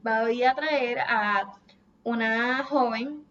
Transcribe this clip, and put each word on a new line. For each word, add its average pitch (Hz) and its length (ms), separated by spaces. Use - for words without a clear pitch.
Voy 226 420
a 262 100
traer 277 460
a 208 520
una 233 600
joven 269 680